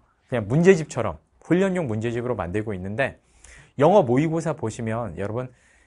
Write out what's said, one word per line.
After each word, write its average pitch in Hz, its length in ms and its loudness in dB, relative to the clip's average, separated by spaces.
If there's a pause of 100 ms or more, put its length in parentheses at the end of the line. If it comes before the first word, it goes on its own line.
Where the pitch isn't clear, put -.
(280)
그냥 117 180 -2
문제집처럼 147 720 2 (240)
훈련용 180 440 0
문제집으로 117 500 -4
만들고 101 380 -4
있는데 98 440 -4 (600)
영어 180 240 6
모의고사 160 520 0
보시면 113 640 -6
여러분 107 340 -6 (340)